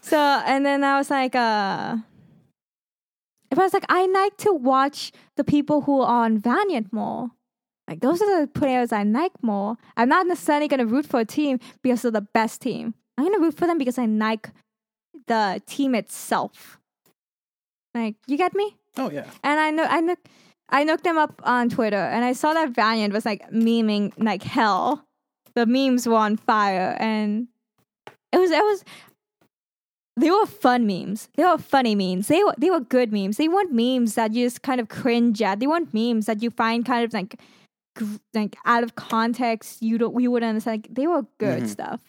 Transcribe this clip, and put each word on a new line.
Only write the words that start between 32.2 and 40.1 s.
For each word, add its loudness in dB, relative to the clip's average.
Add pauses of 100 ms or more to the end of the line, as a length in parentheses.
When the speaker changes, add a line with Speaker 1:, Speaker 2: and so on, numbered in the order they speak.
Speaker 1:
They 4
were, 2
they 0
were 0
good 0
memes. -2
They 0
weren't 0
memes 0
that 0
you 0
just -6
kind -2
of -6
cringe 0
at. 0
They 0
weren't -2
memes 0
that -4
you -2
find -2
kind 0
of, -6
like, -8 (580)
gr-, -8 (160)
like, -4
out 2
of -6
context. -4
You 0
don't, -2